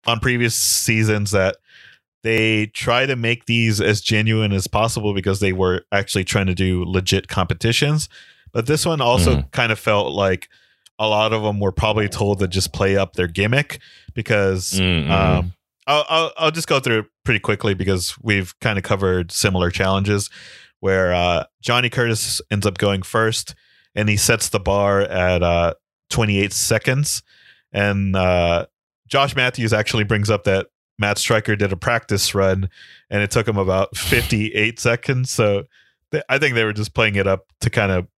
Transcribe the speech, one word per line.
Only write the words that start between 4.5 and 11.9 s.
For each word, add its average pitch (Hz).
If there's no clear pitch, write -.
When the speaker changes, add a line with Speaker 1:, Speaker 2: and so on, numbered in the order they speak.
Speaker 1:
as 92
possible 107
because 95
they 95
were 92
actually 98
trying 98
to 92
do 92
legit 92
competitions. 117
But 117
this 147
one 151
also 117
Speaker 2:
Mm-hmm. 67
Speaker 1:
kind 117
of 107
felt 101
like 95
a 107
lot 107
of 110
them 104
were 98
probably 107